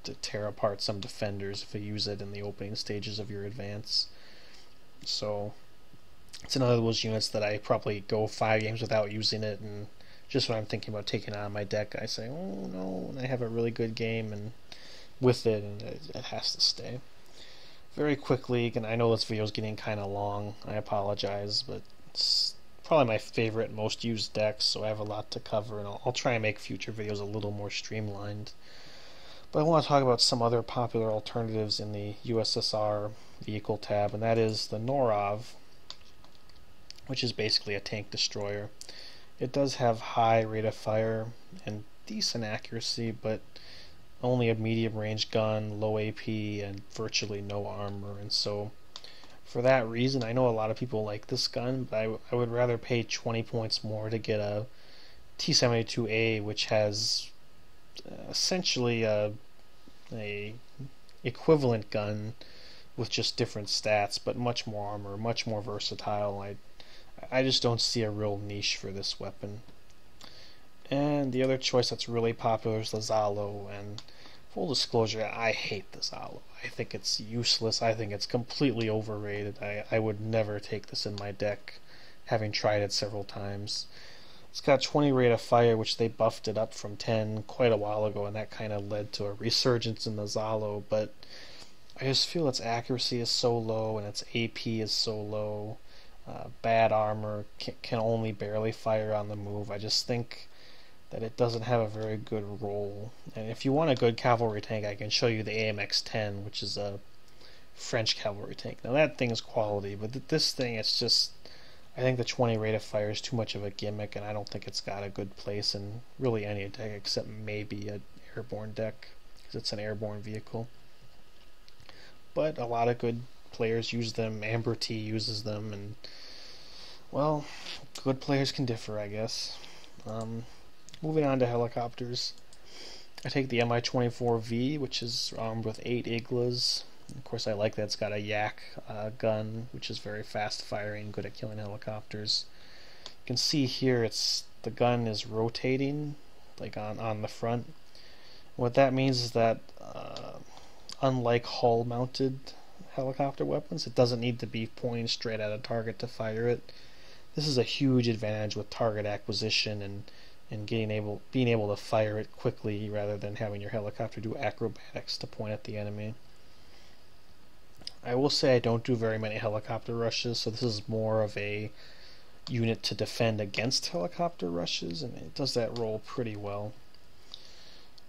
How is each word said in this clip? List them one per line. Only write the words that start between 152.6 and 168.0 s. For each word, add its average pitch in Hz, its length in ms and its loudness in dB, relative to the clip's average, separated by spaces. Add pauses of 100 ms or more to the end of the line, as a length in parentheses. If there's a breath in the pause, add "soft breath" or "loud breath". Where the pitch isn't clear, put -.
helicopter 135 500 0
weapons, 147 420 0
it 123 100 -6
doesn't 120 260 6
need 120 180 2
to 113 80 -4
be 113 200 -2
pointing 117 400 -2
straight 110 340 -2
at 107 100 0
a 107 60 -2
target 113 420 -2
to 117 80 -2
fire 113 400 0
it. - 240 2 (640 loud breath)
This 151 100 0
is 143 120 4
a 117 60 8
huge 127 440 6
advantage 107 480 0
with 104 140 -4
target 107 360 2
acquisition 104 760 0
and, 101 220 -6 (460 loud breath)
and 107 180 -6
getting 110 240 2
able, 104 300 -2 (120)
being 127 160 6
able 104 260 4
to - 60 -4
fire 107 380 4
it 107 120 -4
quickly 107 580 -2
rather 104 280 0
than 104 200 -4
having 104 220 -2
your 104 120 -6
helicopter 104 500 -4
do 110 160 -2
acrobatics - 800 -4
to 123 100 -6
point 107 240 -6
at 104 140 -4
the 104 120 -6
enemy. 104 360 -4 (1900 loud breath)